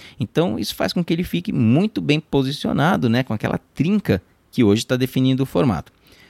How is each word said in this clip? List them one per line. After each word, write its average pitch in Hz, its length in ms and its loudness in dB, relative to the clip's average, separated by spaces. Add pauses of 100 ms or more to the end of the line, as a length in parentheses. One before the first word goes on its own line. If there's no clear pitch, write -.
(200)
Então 165 380 -2
isso - 160 -6
faz - 180 -4
com 180 100 -2
que 175 120 -2
ele 175 100 -2
fique 175 260 -6
muito 143 520 2
bem 151 180 0
posicionado, 139 880 0
né, 120 140 2
com 120 100 -6
aquela - 260 -4 (160)
trinca 151 480 0 (300)
que 127 100 0
hoje 107 240 4
tá 131 100 -2
definindo 131 460 0
o 131 40 -2
formato. 139 460 0 (380)